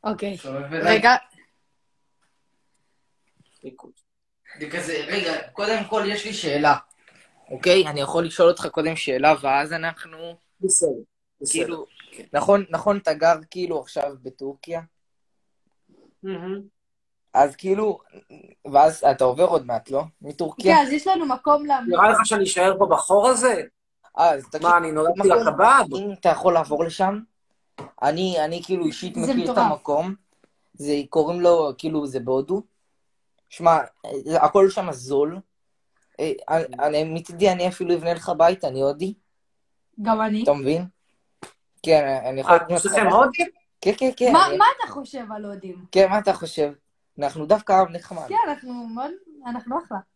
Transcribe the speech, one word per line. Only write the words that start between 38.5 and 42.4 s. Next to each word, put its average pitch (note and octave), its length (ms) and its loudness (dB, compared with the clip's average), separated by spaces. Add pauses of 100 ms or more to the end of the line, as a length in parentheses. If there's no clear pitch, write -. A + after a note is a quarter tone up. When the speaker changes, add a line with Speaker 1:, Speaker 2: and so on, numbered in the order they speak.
Speaker 2:
אני C3 160 -4
הודי. D3+ 320 -2 (880)
Speaker 1:
גם A3 200 0
אני. G#3+ 220 -2
Speaker 2:
אתה - 100 2
מבין? D3 320 -2 (1000)
כן, C#3+ 460 2
אני C3+ 120 -6